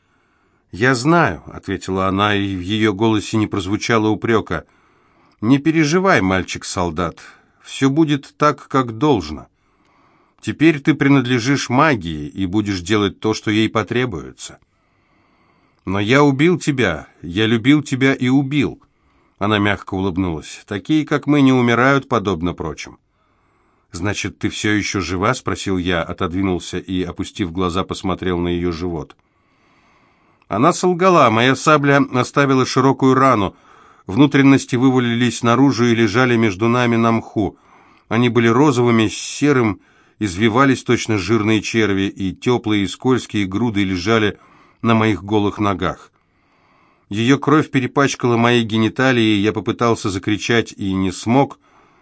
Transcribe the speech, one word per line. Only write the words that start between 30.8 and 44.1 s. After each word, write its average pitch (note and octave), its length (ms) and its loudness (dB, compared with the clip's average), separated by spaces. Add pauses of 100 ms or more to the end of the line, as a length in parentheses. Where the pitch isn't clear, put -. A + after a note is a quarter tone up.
моя A#2+ 260 2
сабля C#3+ 460 2 (100)
оставила C3 540 0
широкую C3 480 2
рану. B2 420 2 (500)
Внутренности C3+ 680 4
вывалились A#2+ 640 0
наружу A#2+ 440 4
и A#2 80 4
лежали A#2 420 2
между A2+ 320 0
нами A#2+ 280 0
на A#2 160 2
мху. A2 440 -4 (540)
Они A#2+ 180 2
были A#2 200 2
розовыми, A#2+ 600 2
с F2+ 60 -6
серым, B2+ 640 0 (380)
извивались A2 680 0
точно A2+ 320 0
жирные G#2 460 0
черви, G2 520 0
и F#2+ 200 -6
теплые G#2+ 500 -2
и - 20 -2
скользкие A2+ 600 -2
груды G2+ 380 -2
лежали F#2+ 540 0 (440)